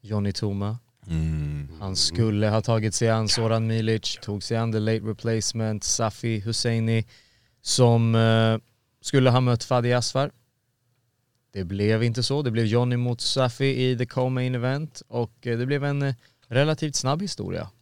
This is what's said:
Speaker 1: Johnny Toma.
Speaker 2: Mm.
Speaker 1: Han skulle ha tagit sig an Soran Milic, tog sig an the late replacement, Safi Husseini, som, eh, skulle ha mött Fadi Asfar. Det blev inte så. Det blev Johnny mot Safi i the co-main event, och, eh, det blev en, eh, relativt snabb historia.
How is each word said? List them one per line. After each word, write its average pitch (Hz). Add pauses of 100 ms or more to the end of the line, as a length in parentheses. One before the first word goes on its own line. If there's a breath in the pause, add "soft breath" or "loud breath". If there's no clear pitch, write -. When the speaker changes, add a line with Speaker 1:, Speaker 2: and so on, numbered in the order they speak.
Speaker 1:
Johnny 101
Toma. 101 (320)
Speaker 2:
Mm. 76 (120)
Speaker 1:
Han 95
skulle 107
ha 110
tagit 110
sig 113
an 110
Soran 113
Milic, 113
tog 104
sig 117
an 113
the 110
late 110
replacement, 107
Safi 113
Husseini, 113 (580 soft breath)
som, 117
eh, 113 (420)
skulle 131
ha 123
mött 123
Fadi 123
Asfar. 123 (1200)
Det 98
blev 104
inte 120
så. 139
Det 127
blev 113
Johnny 123
mot 120
Safi 127
i 120
the 123
co-main 127
event, 135
och, 117
eh, 117
det 123
blev 143
en, 143
eh, 135 (340 soft breath)
relativt 147
snabb 147
historia. 92 (140)